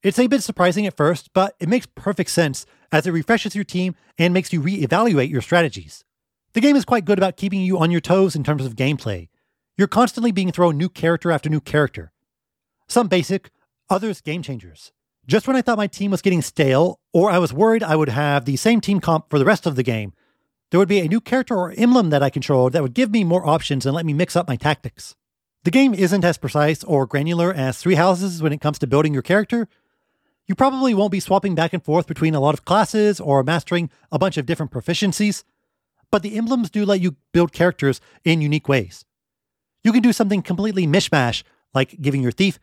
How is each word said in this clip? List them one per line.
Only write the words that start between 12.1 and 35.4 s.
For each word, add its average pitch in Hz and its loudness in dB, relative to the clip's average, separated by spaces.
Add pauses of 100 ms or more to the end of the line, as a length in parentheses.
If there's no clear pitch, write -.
Some 240 0
basic, 180 -2 (400)
others 190 -4
game 156 -8
changers. 98 -14 (360)
Just 170 0
when 262 0
I 247 2
thought 233 0
my 208 -2
team 196 -6
was 185 -2
getting 180 0
stale, 147 0 (120)
or 185 4
I 175 2
was 170 0
worried 220 2
I 160 0
would 156 0
have 143 -2
the 135 -2
same 233 2
team 202 0
comp 160 0
for 151 2
the 131 2
rest 202 2
of 151 -2
the 127 0
game, 110 -4 (560)
there 170 2
would 190 4
be 202 2
a 170 0
new 202 0
character 247 -2
or 180 -4
emblem 233 4
that 143 4
I 139 2
controlled 131 2
that 160 0
would 127 -4
give 240 0
me 214 2
more 175 0
options 147 0
and 139 0
let 165 -4
me 151 -2
mix 170 -2
up 175 0
my 135 -4
tactics. - -6 (480)
The 175 0
game 262 4
isn't 185 2
as 170 2
precise 147 -2
or 139 0
granular 170 0
as 131 -4
Three 180 0
Houses 180 0
when 151 0
it - -8
comes 147 -2
to 143 -2
building 147 2
your 131 -4
character. 214 -2 (800)
You 196 -4
probably 262 2
won't 202 0
be 190 -2
swapping 196 0
back 160 0
and 180 -6
forth 160 0
between 160 -2
a 143 0
lot 143 2
of - -10
classes 208 0
or 139 2
mastering 165 -2 (220)
a 156 -2
bunch 185 0
of 143 -4
different 156 -6
proficiencies, 190 -2 (680)